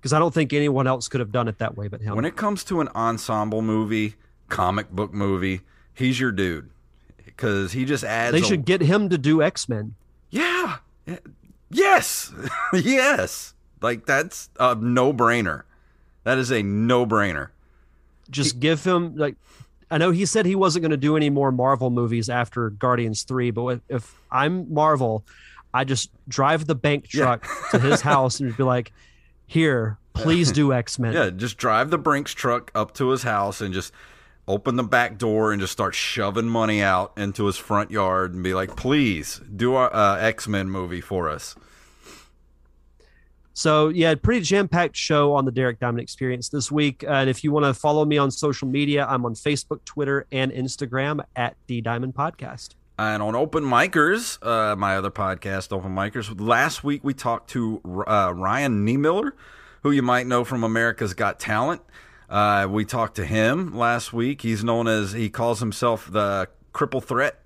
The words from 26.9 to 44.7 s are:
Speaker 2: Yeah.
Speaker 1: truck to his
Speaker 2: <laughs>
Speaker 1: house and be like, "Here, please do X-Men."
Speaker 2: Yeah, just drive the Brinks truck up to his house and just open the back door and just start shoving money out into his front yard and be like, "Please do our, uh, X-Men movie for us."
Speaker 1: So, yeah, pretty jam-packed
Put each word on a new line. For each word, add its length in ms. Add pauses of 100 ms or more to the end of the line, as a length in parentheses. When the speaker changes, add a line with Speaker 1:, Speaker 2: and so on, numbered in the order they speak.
Speaker 2:
Yeah. 100 (140)
Speaker 1:
truck 100 (240)
to 80
his 220
Speaker 2:
<laughs> 120
Speaker 1:
house 260
and 180
be 60
like, 280 (540)
"Here, 540 (140)
please 380
do 220
X-Men." 400
Speaker 2:
Yeah, 160
just 300
drive 320
the 80
Brinks 340
truck 400
up 220
to 140
his 120
house 400
and 100
just 220 (540)
open 300
the 60
back 360
door 320
and 100
just 120
start 200
shoving 540
money 340
out 340
into 300
his 120
front 340
yard 420
and 100
be 120
like, 200
"Please 680 (140)
do 200
our, 180
uh, 240
X-Men 540
movie 300
for 280
us." 260 (2000)
Speaker 1:
So, 340
yeah, 260
pretty 260
jam-packed 540